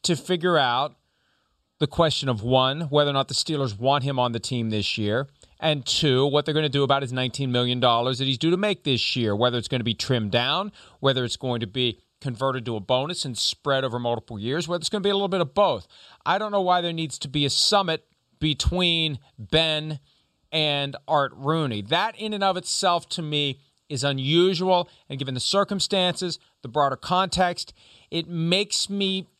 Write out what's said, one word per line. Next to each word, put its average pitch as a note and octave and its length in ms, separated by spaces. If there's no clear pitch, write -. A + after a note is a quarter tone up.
to F3+ 120
figure F3 420
out C3+ 400
the D3+ 80
question D#3 400
of, A2 140
one, C3 400
whether D3 280
or C#3 40
not C3+ 120
the - 80
Steelers C#3 420
want C3 280
him C#3 160
on B2 100
the A#2 80
team A#2 320
this G#2 260
year, A2+ 320
and D3+ 260
two, C3+ 420
what C#3+ 180
they're D3+ 100
gonna D#3 140
do C#3 160
about C#3 180
his B2+ 100
nineteen B2+ 380
million B2 300
dollars A#2+ 380
that C3+ 80
he's C3 120
due D#3+ 120
to F3 60
make G3+ 280
this B2+ 320
year, A2+ 180
whether A#2+ 240
it's A2+ 100
gonna B2+ 140
be A2+ 120
trimmed A2+ 360
down, C#3+ 400
whether C3 240
it's A#2 120
going B2 240
to A#2 60
be A#2 340
converted C3 460
to A#2 100
a G#2+ 40
bonus C3 440
and B2+ 120
spread - 460
over B2 160
multiple A#2 400
years, C3+ 300
whether F3 120
it's E3+ 80
gonna G#3 140
be G3+ 80
a G3+ 40
little G3 140
bit F#3 120
of D3 140
both. E3+ 340
I F3+ 140
don't G#3+ 140
know G3+ 80
why F3+ 200
there F3 120
needs D#3+ 280
to - 80
be C#3+ 160
a C3+ 60
summit F3+ 540
between D#3+ 800
Ben D#3 600
and C#3+ 420
Art C#3+ 260
Rooney. C#3 480
That E3+ 340
in G#3+ 160
and G3+ 120
of F#3+ 120
itself, F3+ 540
to F3+ 120
me, D3 360
is C3+ 160
unusual, E3+ 840
and C#3 100
given C3 160
the B2 60
circumstances, F#3 1000
the C3 60
broader C#3 280
context, F#3 760
it E3 180
makes F3 600
me G3 380